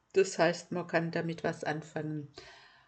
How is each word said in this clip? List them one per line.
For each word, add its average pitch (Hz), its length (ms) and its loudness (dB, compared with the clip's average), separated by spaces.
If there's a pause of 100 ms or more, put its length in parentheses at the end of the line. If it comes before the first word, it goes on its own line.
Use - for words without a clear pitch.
(140)
Das - 240 4
heißt, 170 340 2
man 175 140 -2
kann 165 240 2
damit 165 340 -2
was 165 200 -2
anfangen. 151 640 -4 (600)